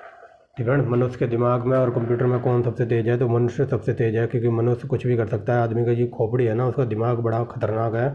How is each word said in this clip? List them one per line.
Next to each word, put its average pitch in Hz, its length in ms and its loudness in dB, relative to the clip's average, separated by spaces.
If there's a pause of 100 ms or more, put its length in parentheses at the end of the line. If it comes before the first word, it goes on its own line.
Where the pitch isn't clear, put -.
(560)
ठीक 117 120 -2
है, 135 140 2
मनुष्य 123 360 0
के 135 100 0
दिमाग 120 360 0
में 131 120 2
और 127 140 2
computer 120 360 0
में 123 140 2
कौन 123 220 2
सबसे 120 240 0
तेज 117 220 0
है, 120 100 2
तो 127 100 2
मनुष्य 120 380 2
सबसे 127 280 -2
तेज 113 220 0
है, 117 100 0
क्योंकि 120 240 0
मनुष्य 120 380 0
कुछ 127 180 -2
भी 123 100 2
कर 113 120 0
सकता 107 260 -2
है। 120 80 2
आदमी 117 220 0
का 120 100 2
जो 120 140 0
खोपड़ी 120 380 0
है 110 80 0
ना, 127 120 0
उसका 127 200 0
दिमाग 113 340 0
बड़ा 117 260 0
खतरनाक 113 500 -2
है, 123 180 0